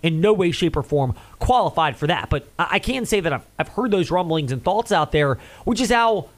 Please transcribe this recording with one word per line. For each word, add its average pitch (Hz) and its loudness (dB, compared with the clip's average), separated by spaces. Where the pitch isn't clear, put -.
in 160 0
no 214 4
way, 185 2
shape, 160 -2
or 139 -2
form 139 0
qualified 165 0
for 151 -6
that, 165 -2
but - -2
I, 170 0
I 202 2
can 247 -4
say 202 0
that 156 0
I've, 123 -6
I've 160 -4
heard 233 -2
those 190 0
rumblings 160 0
and 131 -6
thoughts 208 0
out 160 2
there, 143 2
which 233 0
is 226 0
how 226 2